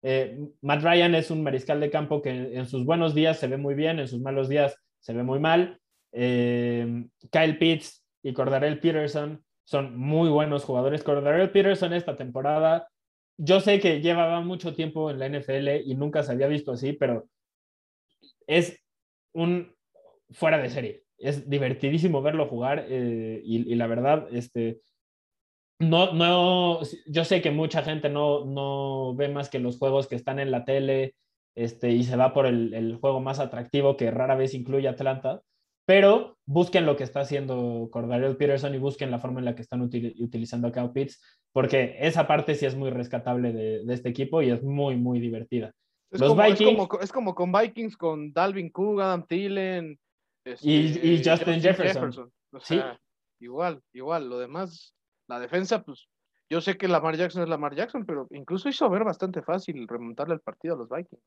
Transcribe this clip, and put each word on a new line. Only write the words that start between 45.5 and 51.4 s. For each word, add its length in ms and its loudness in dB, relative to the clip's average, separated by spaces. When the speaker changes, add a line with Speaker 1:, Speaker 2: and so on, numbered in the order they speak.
Speaker 2:
Es 100 -4
Speaker 1:
Los 100 6
Speaker 2:
como, 140 8
es 80 10
Speaker 1:
Vikings 180 8
Speaker 2:
como 180 2
co-, 120 -4
es 120 -6
como 220 -2
con 180 -2
Vikings, 460 0
con 340 -4
Dalvin 380 -2
Cook, 320 -2
Adam 240 -2
Thielen, 720 -4
Speaker 1:
Y, 100 2
y 140 6
Speaker 2:
este, 440 2
Speaker 1:
Justin 240 2